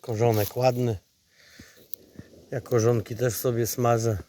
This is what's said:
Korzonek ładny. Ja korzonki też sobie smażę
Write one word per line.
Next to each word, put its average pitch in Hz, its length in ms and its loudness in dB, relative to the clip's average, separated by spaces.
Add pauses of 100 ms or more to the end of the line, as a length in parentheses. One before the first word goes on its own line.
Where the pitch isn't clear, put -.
Korzonek 110 560 0
ładny. 123 420 0 (1500)
Ja 135 100 -6
korzonki 117 560 2
też 120 180 -2
sobie 120 320 -2
smażę 117 520 0 (100)